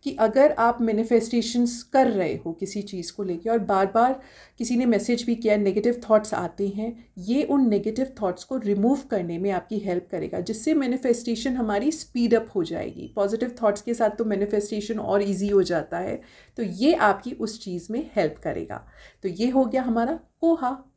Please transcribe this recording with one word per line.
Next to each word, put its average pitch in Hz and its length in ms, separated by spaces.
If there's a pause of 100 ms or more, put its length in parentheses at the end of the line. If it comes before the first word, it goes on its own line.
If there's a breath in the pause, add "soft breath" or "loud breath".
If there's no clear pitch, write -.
कि 269 160
अगर 262 400
आप 240 220
मैनिफेस्टेशंस 226 1000 (120)
कर 262 140
रहे 190 280
हो 165 180
किसी 196 280
चीज़ 190 320
को 208 100
लेके 180 260
और 233 120
बार 190 340
बार 254 240 (380 loud breath)
किसी 240 180
ने 247 100
मैसेज 233 400
भी 233 100
किया, 214 220
नेगेटिव 208 520
थॉट्स 214 240
आते 180 340
हैं, 214 500
ये 226 260
उन 277 260
नेगेटिव 220 520
थॉट्स - 220
को 262 140
रिमूव 214 440 (100)
करने 175 260
में 196 140
आपकी 190 280
हेल्प 180 320
करेगा, 156 280
जिससे 220 340
मैनिफेस्टेशन 247 840
हमारी 226 360
स्पीड 240 440
अप 226 200
हो 185 80
जाएगी। - 520
पॉजिटिव 220 480
थॉट्स 208 180
के 240 120
साथ 220 240
तो 233 80
मैनिफेस्टेशन 208 760
और 202 300
ईजी 196 180
हो 202 160
जाता 170 360
है, 185 200 (380 loud breath)
तो 240 60
ये 208 320
आपकी 208 360
उस - 320
चीज़ 180 300
में 285 120 (100)
हेल्प 160 280
करेगा। - 420 (380 loud breath)
तो 196 60
ये 196 200
हो 262 160
गया 254 160
हमारा 247 380 (220)
कोहा। 302 360 (200)